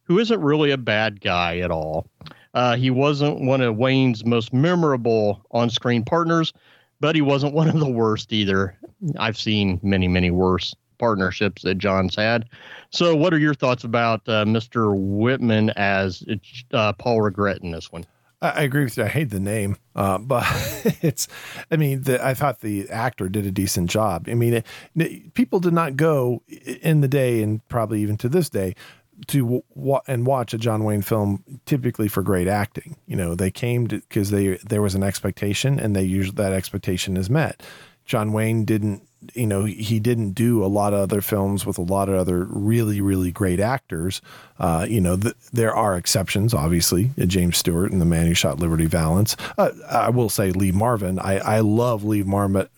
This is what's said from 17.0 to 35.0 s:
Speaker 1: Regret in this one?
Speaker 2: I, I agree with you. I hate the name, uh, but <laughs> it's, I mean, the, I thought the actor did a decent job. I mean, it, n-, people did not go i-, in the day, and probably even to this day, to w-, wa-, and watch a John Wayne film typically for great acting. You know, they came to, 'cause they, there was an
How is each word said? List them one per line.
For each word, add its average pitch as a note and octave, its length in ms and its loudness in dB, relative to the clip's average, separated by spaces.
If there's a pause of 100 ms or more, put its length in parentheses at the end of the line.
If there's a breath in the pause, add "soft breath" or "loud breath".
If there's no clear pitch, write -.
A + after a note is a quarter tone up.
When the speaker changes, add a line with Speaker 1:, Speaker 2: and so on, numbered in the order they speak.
Speaker 1:
Regret G2+ 420 0
in F2 80 -8
this E2 220 -12
one? E2+ 120 -12 (360)
Speaker 2:
I, F3 100 -2
I D3+ 120 -2
agree C#3+ 200 0
with B2 140 -4
you. B2 80 0
I G#2 40 -2
hate C#3+ 220 -2
the G2+ 80 -4
name, G2+ 380 -2 (180)
uh, G2 240 0
but A#2+ 260 -2
<laughs> - 580 -2
it's, - 260 -2 (420 loud breath)
I E3 60 0
mean, C#3 260 0
the, B2+ 220 0
I C3 100 0
thought C3+ 280 -2
the G2+ 260 -4
actor A2 400 -4
did G2 180 -2
a G2 60 -4
decent F#2+ 380 0
job. G#2 380 0
I A2 60 -4
mean, A#2 200 2
it, A2+ 120 -2 (320 loud breath)
n-, - 360 -4
people A#3 260 0
did E3+ 140 2
not D#3+ 220 0
go C3+ 540 2
i-, - 320 -12
in D#3 200 4
the C3+ 60 2
day, B2+ 340 2
and G#2+ 260 -2
probably A2 320 -2
even G#2 160 0
to B2 120 -4
this D#3 200 2
day, F#2+ 260 -4 (540 loud breath)
to D3 120 2
w-, B2 220 0 (120)
wa-, C3+ 320 0
and B2 200 -2
watch C3 280 0
a A2+ 40 -6
John A2 260 0
Wayne G#2 180 0
film G2+ 640 -2
typically A#2+ 420 -2
for G2+ 140 -2
great F2+ 260 0
acting. - 480 -4 (100)
You - 100 -8
know, F2 180 -2
they F#2 160 0
came A#2+ 380 -2
to, G#2+ 200 -4
'cause G2+ 220 -2
they, G2+ 280 0
there G#2 240 -2
was G2 120 0
an F#2+ 80 0